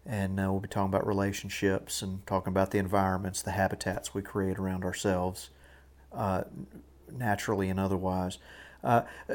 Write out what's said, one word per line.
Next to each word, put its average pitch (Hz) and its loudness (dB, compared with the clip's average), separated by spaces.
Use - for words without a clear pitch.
and, 98 0
uh, 95 2
we'll 98 2
be 101 -6
talking 98 0
about 95 2
relationships 98 0
and 95 -6
talking 95 0
about 95 4
the 101 2
environments, 95 2
the 87 -6
habitats 95 0
we 101 -2
create 95 -2
around 95 -2
ourselves, 92 0
uh, 98 0
naturally 104 0
and 92 0
otherwise. 92 0
Uh, 117 6